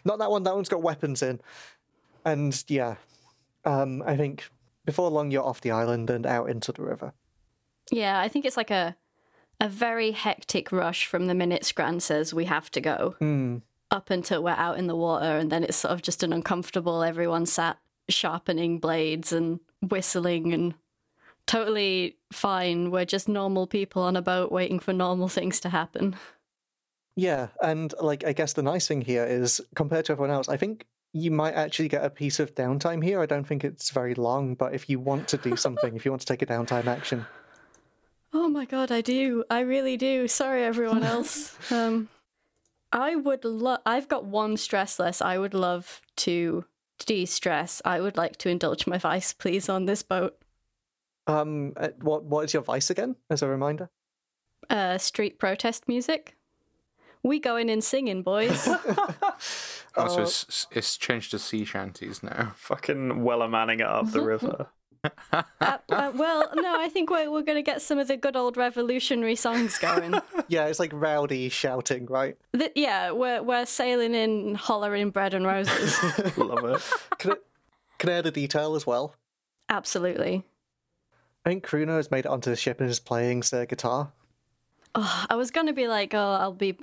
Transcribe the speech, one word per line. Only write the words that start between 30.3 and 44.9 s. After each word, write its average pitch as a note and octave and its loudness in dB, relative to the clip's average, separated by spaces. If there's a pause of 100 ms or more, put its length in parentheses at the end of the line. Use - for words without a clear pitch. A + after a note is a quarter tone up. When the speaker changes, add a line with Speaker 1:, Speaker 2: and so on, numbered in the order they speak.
Speaker 1:
else, C3+ 0
I C#3+ 0
think A3 -2 (260)
you E3 0
might D#3 2
actually D#3 0
get C#3+ 0
a C#3 2
piece C#3+ -2
of D3 -2
downtime D3 0
here. F#3+ 2
I D#3+ 2
don't C#3+ 0
think C#3+ -2
it's - -4
very B2 0
long, B2+ 0
but C3 0
if - -6
you C3+ 2
want C#3 0
to - 0
do B2 0
something, B2 2
Speaker 2:
<laughs> - -4
Speaker 1:
if - -6
you C#3 2
want C3 -2
to - -12
take B2 2
a C3 0
downtime A#2+ 0
action. A#2+ -2 (1080)
Speaker 2:
Oh E4 2
my D4 0
god, C4 -2
I A#3 0
do. B3 2
I A#3 2
really C4 0
do. C4 2
Sorry, C4 2
everyone A3+ 2
else. A#3 -2
Speaker 1:
<laughs> - -4
Speaker 2:
Um, A3+ 2 (880)
I C#4 2
would C4+ 0
lo-, A#3 0
I've B3+ 2
got C#4 0
one G#3+ 0
stress G3 0